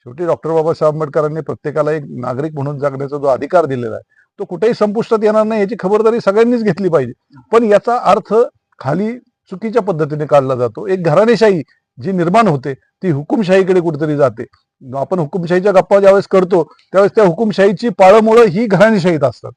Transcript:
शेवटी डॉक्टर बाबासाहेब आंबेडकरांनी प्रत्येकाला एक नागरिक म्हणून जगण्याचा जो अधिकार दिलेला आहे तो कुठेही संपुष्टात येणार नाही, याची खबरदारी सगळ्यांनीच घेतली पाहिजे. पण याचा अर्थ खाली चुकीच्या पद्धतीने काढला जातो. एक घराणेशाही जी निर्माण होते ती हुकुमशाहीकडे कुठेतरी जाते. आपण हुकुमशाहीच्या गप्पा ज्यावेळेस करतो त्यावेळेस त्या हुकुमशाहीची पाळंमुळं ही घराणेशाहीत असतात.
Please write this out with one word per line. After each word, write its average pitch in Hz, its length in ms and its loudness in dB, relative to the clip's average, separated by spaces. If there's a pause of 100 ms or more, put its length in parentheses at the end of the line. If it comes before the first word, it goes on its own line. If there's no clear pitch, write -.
शेवटी 175 260 -8
डॉक्टर 156 240 -2
बाबासाहेब 156 440 0
आंबेडकरांनी 151 460 -4
प्रत्येकाला 147 520 -4
एक 156 160 -6
नागरिक 127 460 -8
म्हणून 143 240 -8
जगण्याचा 139 380 -6
जो 143 100 -4
अधिकार 143 380 0
दिलेला 123 300 -6
आहे 104 80 -12 (360)
तो 202 60 -8
कुठेही 180 300 -2
संपुष्टात 214 480 -2
येणार 214 200 2
नाही, 220 180 -2
याची 202 200 -2
खबरदारी 214 440 0
सगळ्यांनीच 226 380 2
घेतली 190 260 -2
पाहिजे. 139 240 0 (400)
पण 233 120 4
याचा 214 340 2
अर्थ 196 360 0 (440)
खाली 202 400 -4
चुकीच्या 220 640 -6
पद्धतीने 156 440 -4
काढला 135 280 2
जातो. 123 320 -4
एक 190 180 -4
घराणेशाही 196 580 2 (400)
जी 175 100 -6
निर्माण 185 360 2
होते 139 260 -4
ती - 360 -8
हुकुमशाहीकडे 185 680 0
कुठेतरी 151 360 -4
जाते. 123 300 -2 (500)
आपण 139 220 -4
हुकुमशाहीच्या 180 540 -2
गप्पा 190 280 4
ज्यावेळेस 196 260 4
करतो 185 380 2 (280)
त्यावेळेस 190 220 2
त्या 220 100 4
हुकुमशाहीची 202 640 0
पाळंमुळं 220 560 4
ही 208 220 0
घराणेशाहीत 185 580 2
असतात. 120 320 -6